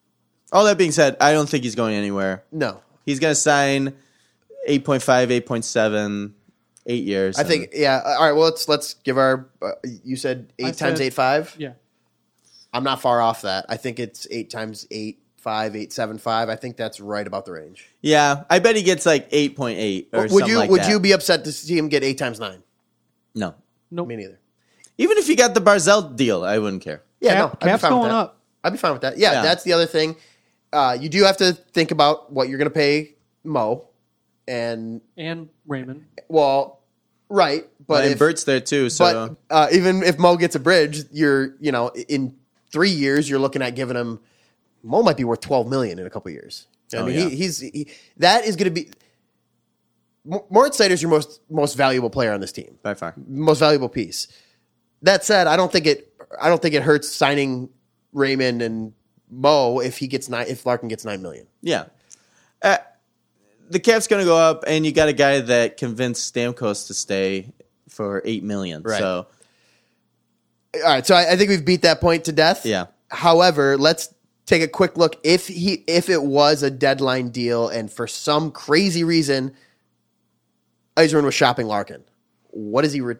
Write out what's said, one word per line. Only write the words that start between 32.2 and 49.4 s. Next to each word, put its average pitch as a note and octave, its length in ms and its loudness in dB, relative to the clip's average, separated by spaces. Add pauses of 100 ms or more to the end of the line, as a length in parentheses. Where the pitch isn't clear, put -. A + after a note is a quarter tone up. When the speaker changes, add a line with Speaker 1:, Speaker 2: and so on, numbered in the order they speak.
Speaker 2:
what C3+ 160 -2
you're C3+ 100 -8
gonna D3 120 0
pay D3 440 0 (300)
Mo B2 440 -4 (600)
and A#2 520 -8 (160)
Speaker 3:
And E3 320 -12 (180)
Raymond. C3+ 400 -10 (220)
Speaker 2:
well, C#3 520 0 (480)
right, E3 400 0 (180)
but C#3+ 180 2
Speaker 1:
And C#3 80 2
Speaker 2:
if B2+ 60 -4
Speaker 1:
Bert's D#3+ 260 2
there C3 160 2
too, C3 300 -2
so D#3 460 0 (120)
Speaker 2:
but, - 60 -6
uh, D#3 180 6
even F#3 300 4
if E3+ 160 2
Mo F3 180 6
gets E3+ 180 0
a D3+ 60 -2
bridge, D3+ 500 2
you're, C#3 500 0
you D3 120 -2
know, A#2+ 160 -2 (200)
in C3+ 280 -4 (340)
three F3 200 0
years, C#3+ 380 0
you're C#3 100 -2
looking C3+ 240 -2
at B2 120 -6
giving B2 220 -6
him A#2 240 -6 (640)
Mo C#3+ 200 -2
might E3+ 140 4
be C3 80 -4
worth A#2 160 -2
twelve B2 280 -2
million A#2+ 300 -4
in F2+ 80 -12
a F#2+ 40 -14
couple F#2+ 200 -14
years. - 360 -20 (280)
I A2+ 40 -6
Speaker 1:
Oh, A2+ 80 -6
Speaker 2:
mean, B2 120 -6
Speaker 1:
yeah. F3 100 -2
Speaker 2:
he, C3 80 -8
he's, E3 240 -6
he, C#3+ 280 -12 (300)
that G3 260 2
is G#3+ 120 -4
gonna F#3 140 0
be, E3 200 -8 (1300)